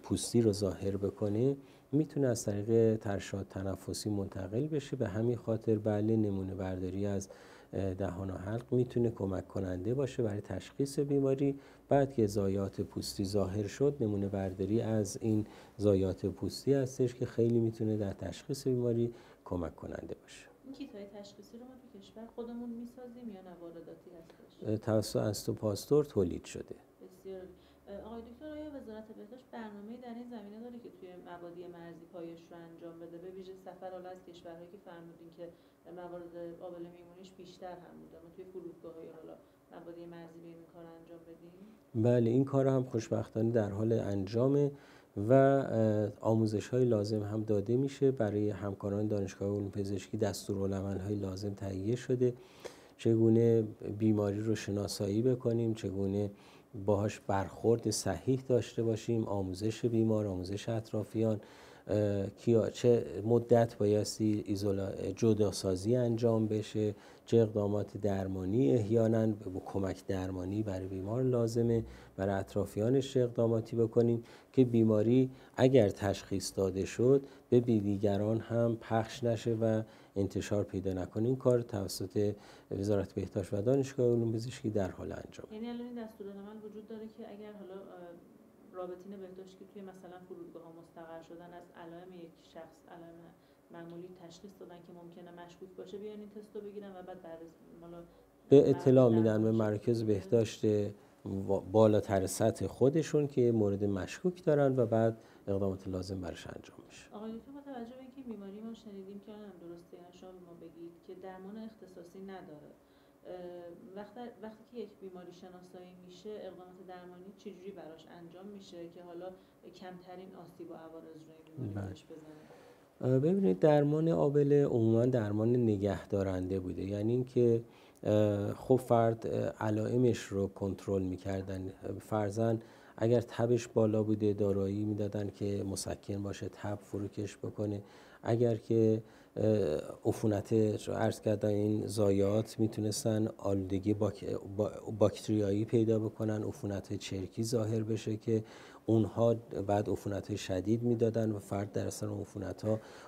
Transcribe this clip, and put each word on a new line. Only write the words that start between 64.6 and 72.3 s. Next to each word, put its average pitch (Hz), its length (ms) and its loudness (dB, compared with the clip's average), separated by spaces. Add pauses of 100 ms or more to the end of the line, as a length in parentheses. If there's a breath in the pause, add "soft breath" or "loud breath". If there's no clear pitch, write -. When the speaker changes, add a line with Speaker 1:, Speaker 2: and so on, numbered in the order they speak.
Speaker 1:
جداسازی 101 800 2
انجام 117 520 2
بشه، 107 480 0 (300 loud breath)
چه 117 120 4
اقدامات 104 600 2
درمانی 98 800 2
احیاناً 113 520 4
با 95 380 -4
کمک 95 420 -4
درمانی 95 560 -4
برای 95 240 -4
بیمار 95 360 -4
لازمه، 117 600 2 (340 loud breath)
برای 98 180 0